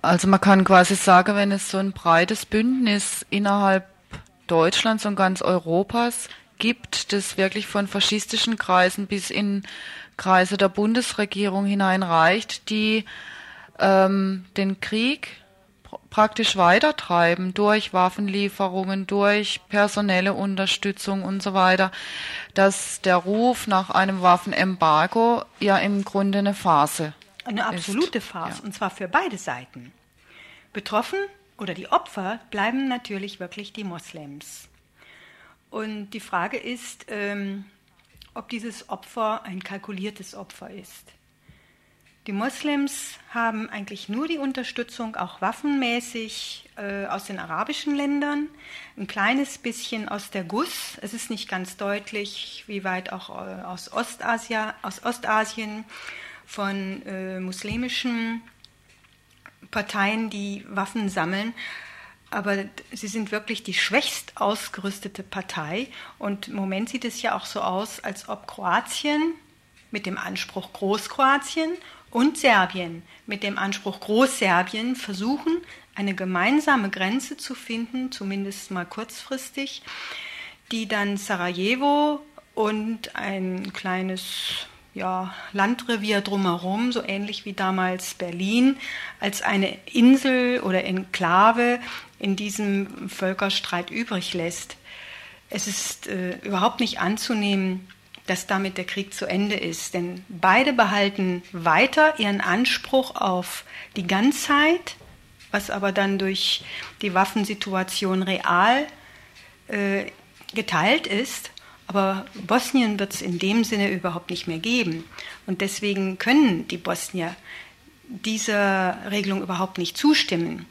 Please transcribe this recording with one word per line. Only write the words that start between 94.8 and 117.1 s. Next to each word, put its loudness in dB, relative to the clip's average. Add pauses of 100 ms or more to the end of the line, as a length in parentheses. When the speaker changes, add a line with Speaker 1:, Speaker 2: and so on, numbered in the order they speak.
Speaker 2:
Es -4
ist, -8
äh, -6
überhaupt 0
nicht -2
anzunehmen, -2 (380)
dass -4
damit -2
der -6
Krieg -8
zu -8
Ende 0
ist, -6
denn -6
beide 4
behalten 2 (100)
weiter 4
ihren 0
Anspruch 0
auf -2 (320)
die -4
Ganzheit, 2 (540)
was -2
aber -2
dann 2
durch -2 (380)
die -2
Waffensituation 0
real, 2 (840)
äh, -2 (420)
geteilt 0
ist. -4 (360)
Aber 0
Bosnien 2
wird's -4
in -4
dem 2
Sinne 0
überhaupt -4
nicht -6
mehr -4
geben. 0 (400)
Und -2
deswegen -2
können 4
die -6
Bosnier -4 (760)